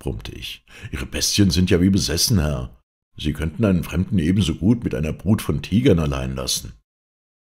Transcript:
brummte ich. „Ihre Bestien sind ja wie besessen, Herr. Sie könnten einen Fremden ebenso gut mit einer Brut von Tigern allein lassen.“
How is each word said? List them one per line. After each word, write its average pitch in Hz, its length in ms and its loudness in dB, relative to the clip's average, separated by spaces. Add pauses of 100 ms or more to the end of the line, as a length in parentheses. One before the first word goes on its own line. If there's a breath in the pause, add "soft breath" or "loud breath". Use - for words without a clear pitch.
brummte - 320 -8
ich. - 320 -14 (260 loud breath)
„Ihre - 160 -8
Bestien - 460 2
sind 90 180 2
ja 87 100 4
wie 95 100 6
besessen, 92 500 2
Herr. 69 360 -4 (400)
Sie 73 160 -2
könnten 80 320 -4
einen 92 200 2
Fremden 92 340 -2
ebenso 82 380 2
gut 113 260 2
mit 76 140 -4
einer 76 160 -2
Brut 98 300 0
von 73 200 -4
Tigern 104 380 2
allein 67 340 -2
lassen.“ - 380 -6 (800)